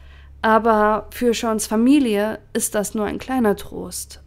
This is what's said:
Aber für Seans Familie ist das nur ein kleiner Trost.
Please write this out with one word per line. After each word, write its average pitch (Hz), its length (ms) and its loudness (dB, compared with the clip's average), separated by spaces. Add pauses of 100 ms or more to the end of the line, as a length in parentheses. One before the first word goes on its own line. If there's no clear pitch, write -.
(400)
Aber 220 680 2
für 240 240 0
Seans 220 320 -4
Familie 220 720 2 (160)
ist - 200 -4
das 208 200 -4
nur 214 100 -2
ein - 140 -6
kleiner 233 380 0
Trost. - 720 -14